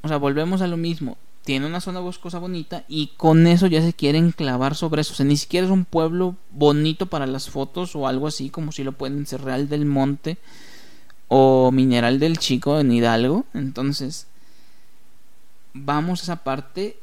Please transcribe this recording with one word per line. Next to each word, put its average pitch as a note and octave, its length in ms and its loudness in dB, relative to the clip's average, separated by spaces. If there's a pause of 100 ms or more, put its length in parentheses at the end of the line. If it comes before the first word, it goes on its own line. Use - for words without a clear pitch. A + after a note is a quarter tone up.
o D3+ 40 -6
sea, D#3 100 0
volvemos D3+ 440 0
a F#3 60 0
lo E3+ 100 -2
mismo. E3 400 -4 (260)
Tiene C#3 220 -2
una E3+ 160 -6
zona F3+ 180 -8
boscosa F3+ 400 -10
bonita F3 480 -8
y D3+ 200 -4 (100)
con E3 300 8
eso F3 200 8
ya D#3+ 140 4
se E3+ 120 2
quieren D#3+ 380 4
clavar C3+ 440 0
sobre D#3 260 0
eso. - 120 -4
O - 20 -12
sea, C3+ 100 0
ni C#3+ 120 4
siquiera F3 280 0
es F#3 60 2
un F#3+ 140 2
pueblo E3+ 500 0 (160)
bonito D3+ 560 2
para D3 200 -4
las C3 220 -6
fotos E3 460 -6
o C#3 120 -2
algo C3 200 -2
así, C3+ 220 -6
como D#3 220 -6
si C#3+ 120 -8
lo C3+ 100 -6
pueden C#3+ 320 -6
ser C3+ 160 -8
Real C3+ 280 -2
del D3 160 0
Monte C#3+ 520 0 (920)
o C3 440 8
Mineral C3 480 4
del D#3+ 200 2
Chico C#3 400 0
en C3+ 120 4
Hidalgo. A#2 600 4
Entonces, C3+ 760 -4 (1500)
vamos D3+ 480 -2
a - 20 -10
esa E3+ 200 -6
parte C#3 600 -6